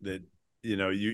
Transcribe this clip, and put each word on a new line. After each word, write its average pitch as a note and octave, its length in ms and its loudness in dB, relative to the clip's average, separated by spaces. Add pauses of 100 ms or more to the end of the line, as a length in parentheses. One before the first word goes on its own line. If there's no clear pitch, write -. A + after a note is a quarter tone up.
that, F#2 200 -6 (400)
you A2 140 0
know, F#2+ 140 2
you, G2+ 240 2